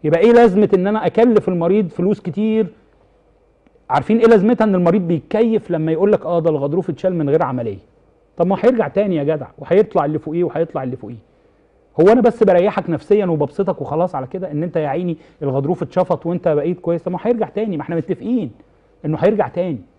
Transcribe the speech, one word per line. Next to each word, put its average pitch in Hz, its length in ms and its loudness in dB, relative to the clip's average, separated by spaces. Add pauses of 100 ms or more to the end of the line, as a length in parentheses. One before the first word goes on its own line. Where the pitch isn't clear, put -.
يبقى 156 160 2
ايه 226 120 6
لازمه 214 420 6
ان 185 120 2
انا 208 200 -2
اكلف 220 420 2
المريض 180 400 0
فلوس 196 320 -2
كتير؟ 214 460 -2 (1200)
عارفين 147 280 0
ايه 226 80 4
لازمتها 226 380 4
ان 208 100 2
المريض 180 280 2
بيتكيف 208 680 -2
لما 160 220 -2
يقول 190 200 2
لك: 185 140 -2
"اه، 170 140 0
ده 160 100 0
الغضروف 151 400 -2
اتشال 180 240 -4
من 151 160 -2
غير 160 120 2
عمليه"؟ 117 360 -6 (580)
طب 175 100 0
ما 190 140 0
هيرجع 226 280 0
تاني 185 280 -2
يا 143 80 -2
جدع، 147 220 -4 (120)
وهيطلع 170 460 0
اللي 151 140 -2
فوقيه 165 260 -4
وهيطلع 156 380 -4
اللي 127 140 -8
فوقيه. 113 200 -14 (840)
هو 170 120 8
انا 254 80 4
بس 226 220 2
بريحك 190 480 2
نفسياً 202 360 0
وببسطك 170 540 -4
وخلاص 165 340 -4
على 131 120 -8
كده، 180 240 -10
ان 147 120 -6
انت 175 140 -6
يا 151 120 -2
عيني 165 280 -4 (260)
الغضروف 139 400 -2
اتشفط 170 440 -2
وانت 175 220 -2
بقيت 156 320 -2
كويس؟ 170 220 -4
طب 175 100 -6
ما 180 100 -6
هيرجع 226 260 -4
تاني، 208 280 -6
ما 143 60 -6
احنا 170 140 -6
متفقين 185 540 -4 (540)
انه 156 160 -4
هيرجع 196 280 0
تاني. 175 300 -6 (200)